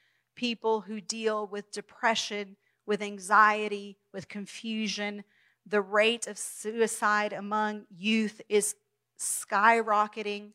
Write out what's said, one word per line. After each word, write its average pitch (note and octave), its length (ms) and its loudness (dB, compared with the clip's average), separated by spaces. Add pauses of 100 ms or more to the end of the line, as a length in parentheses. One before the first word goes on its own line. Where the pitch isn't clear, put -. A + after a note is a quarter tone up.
(340)
people A3+ 480 -2
who G#3 180 -10
deal G#3+ 460 -4
with G3+ 240 -10
depression, G#3 880 -2 (300)
with G#3 160 -2
anxiety, G#3 960 2 (140)
with F#3+ 160 -12
confusion? G#3 960 -6 (420)
The G#3 160 2
rate G#3+ 440 2
of G#3 120 -10
suicide G#3+ 920 0
among G#3 580 -4
youth G#3 580 0
is G3+ 260 2 (440)
skyrocketing G#3 1400 0